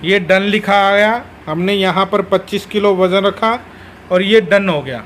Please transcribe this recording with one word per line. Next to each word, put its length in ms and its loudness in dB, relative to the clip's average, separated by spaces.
ये 160 2
डन 240 2
लिखा 340 0
आ 140 2
गया, 300 2
हमने 260 -2
यहाँ 340 0
पर 160 -2
पच्चीस 440 -4
किलो 280 0
वज़न 320 0
रखा 260 -2
और 100 2
ये 200 4
डन 260 0
हो 140 -2
गया। 240 -10